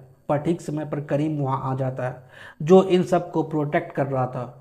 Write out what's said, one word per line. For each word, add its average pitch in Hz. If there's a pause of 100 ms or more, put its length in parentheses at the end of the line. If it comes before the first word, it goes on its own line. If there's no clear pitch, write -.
(300)
पर 147
ठीक 170
समय 151
पर 147
करीम 151
वहाँ 135
आ 131
जाता 131
है, 127 (380)
जो 185
इन 180
सब 175
को 160
प्रोटेक्ट 151
कर 139
रहा 131
था। 123